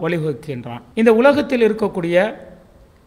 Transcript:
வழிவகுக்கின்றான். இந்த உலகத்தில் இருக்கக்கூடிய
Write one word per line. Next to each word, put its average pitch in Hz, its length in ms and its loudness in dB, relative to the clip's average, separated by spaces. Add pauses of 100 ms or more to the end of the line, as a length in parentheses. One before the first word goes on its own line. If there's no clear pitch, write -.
வழிவகுக்கின்றான். 147 800 -6 (120)
இந்த 226 200 4
உலகத்தில் 254 520 2
இருக்கக்கூடிய 196 680 -2 (720)